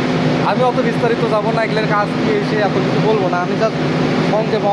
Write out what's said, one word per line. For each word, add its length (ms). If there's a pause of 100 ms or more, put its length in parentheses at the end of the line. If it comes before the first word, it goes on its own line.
(480)
আমি 120 (100)
অত 80 (100)
বিস্তারিত 340 (120)
যাবো 220
না, 100
এগুলোর 280
কাজ 140 (140)
কি, 120 (140)
সে 80 (120)
এত 160
কিছু 240
বলবো 240
না। 120
আমি 180
just 140 (560)
সংক্ষেপে, 400